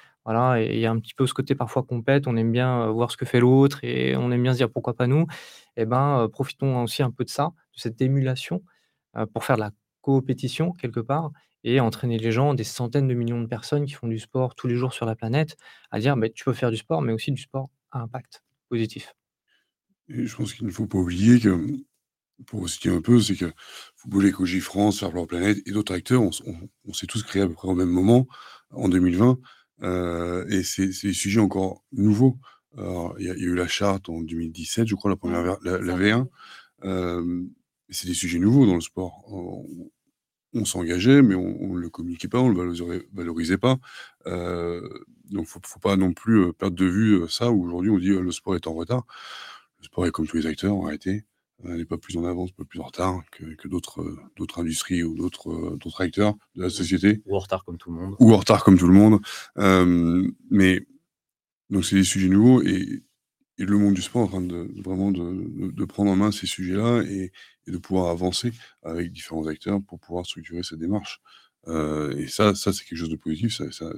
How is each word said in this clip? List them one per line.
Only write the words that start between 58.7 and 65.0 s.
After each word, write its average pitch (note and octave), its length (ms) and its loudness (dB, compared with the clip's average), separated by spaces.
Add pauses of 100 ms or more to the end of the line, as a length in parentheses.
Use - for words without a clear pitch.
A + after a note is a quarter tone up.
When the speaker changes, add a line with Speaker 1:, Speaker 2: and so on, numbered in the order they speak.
Speaker 2:
tout F2+ 80 6
le F2+ 60 10
monde. G#2 280 10 (380)
Euh, F2+ 680 4 (220)
mais, F#2 380 4 (800)
donc F#2+ 160 0
c'est G2 120 2
des G2 60 6
sujets F#2 260 2
nouveaux A2+ 340 8
et, - 400 -2 (560)
et G2 60 -6
le G2+ 120 2
monde G2+ 160 4
du F2+ 80 0
sport A#2 220 -2
est - 20 2
en - 40 -2
train G2 120 -6
de, F2 280 -6 (120)
vraiment F#2+ 300 -2